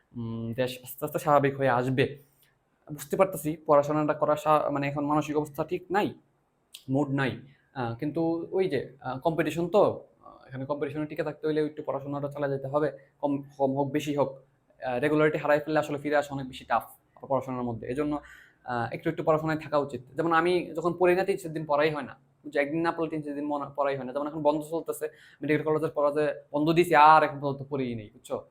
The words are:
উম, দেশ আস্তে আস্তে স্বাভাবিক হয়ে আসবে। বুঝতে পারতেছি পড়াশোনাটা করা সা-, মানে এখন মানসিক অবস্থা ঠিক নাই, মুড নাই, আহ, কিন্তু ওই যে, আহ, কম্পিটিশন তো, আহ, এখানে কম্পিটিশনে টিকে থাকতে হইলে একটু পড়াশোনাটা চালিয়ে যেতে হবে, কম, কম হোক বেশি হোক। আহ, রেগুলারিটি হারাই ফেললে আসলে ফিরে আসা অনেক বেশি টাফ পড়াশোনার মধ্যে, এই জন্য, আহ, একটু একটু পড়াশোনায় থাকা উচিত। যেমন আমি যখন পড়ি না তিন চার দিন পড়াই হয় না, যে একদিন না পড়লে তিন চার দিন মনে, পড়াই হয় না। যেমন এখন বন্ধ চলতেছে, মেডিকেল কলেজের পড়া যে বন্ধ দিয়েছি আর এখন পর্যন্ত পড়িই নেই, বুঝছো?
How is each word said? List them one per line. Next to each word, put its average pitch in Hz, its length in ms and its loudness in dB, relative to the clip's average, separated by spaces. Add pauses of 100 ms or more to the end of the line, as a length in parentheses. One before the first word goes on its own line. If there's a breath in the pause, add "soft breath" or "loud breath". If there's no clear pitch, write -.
(160 soft breath)
উম, 113 400 -6
দেশ 127 280 -2
আস্তে - 220 -10
আস্তে 147 140 -4
স্বাভাবিক 143 380 4
হয়ে 135 120 2
আসবে। 127 600 0 (600 soft breath)
বুঝতে 165 240 -8
পারতেছি 175 480 0
পড়াশোনাটা 151 480 4
করা 151 220 0
সা-, 151 360 2
মানে 143 160 -2
এখন 143 180 -4
মানসিক 147 320 0
অবস্থা 151 260 -4
ঠিক 175 280 -8
নাই, 180 220 0 (760)
মুড 139 200 0
নাই, 135 300 -2 (360 soft breath)
আহ, 117 200 -4
কিন্তু 165 560 -4
ওই 185 180 0
যে, - 320 -4
আহ, 127 180 -8
কম্পিটিশন 160 480 -2
তো, 170 380 2 (180)
আহ, - 240 -20
এখানে 131 180 -10
কম্পিটিশনে 143 400 -4
টিকে 151 180 -6
থাকতে 151 240 -6
হইলে 151 180 2
একটু 151 200 -8
পড়াশোনাটা 139 420 -6
চালিয়ে 143 220 -4
যেতে 139 180 -4
হবে, 143 240 0 (300 loud breath)
কম, 143 220 -2 (140)
কম 135 200 2
হোক 139 140 0
বেশি 147 240 -2
হোক। 139 140 2 (540)
আহ, 123 160 -2
রেগুলারিটি 151 380 2
হারাই 147 220 2
ফেললে 156 200 0
আসলে 147 180 -2
ফিরে 147 180 -2
আসা 143 200 0
অনেক 135 120 -6
বেশি 127 180 -14
টাফ 117 180 0 (380)
পড়াশোনার 127 420 -2
মধ্যে, 117 240 -6
এই 123 80 -6
জন্য, 147 240 -2 (460 loud breath)
আহ, 120 260 -4
একটু - 180 -6
একটু - 140 -4
পড়াশোনায় 156 340 2
থাকা 151 200 -2
উচিত। 139 240 -2 (140)
যেমন 165 180 0
আমি 175 420 2
যখন 165 240 0
পড়ি 180 160 6
না 190 80 2
তিন 190 140 0
চার 160 160 -10
দিন 156 120 -6
পড়াই 151 260 2
হয় 147 120 -4
না, - 160 -14 (280)
যে 147 120 -2
একদিন 143 220 0
না 170 100 2
পড়লে 165 180 -2
তিন 160 120 -4
চার 147 140 -8
দিন 143 100 -6
মনে, 147 200 -4 (100)
পড়াই 139 220 0
হয় 127 80 -8
না। 127 80 -8
যেমন 143 140 -4
এখন 156 160 -8
বন্ধ 147 260 4
চলতেছে, 156 400 -4 (320 loud breath)
মেডিকেল 147 220 2
কলেজের 156 320 0
পড়া 147 160 2
যে 147 400 -2
বন্ধ 151 180 0
দিয়েছি 165 260 4
আর 151 280 10
এখন 143 160 -2
পর্যন্ত 139 300 -4
পড়িই 131 260 -4
নেই, 104 180 -12
বুঝছো? - 380 -10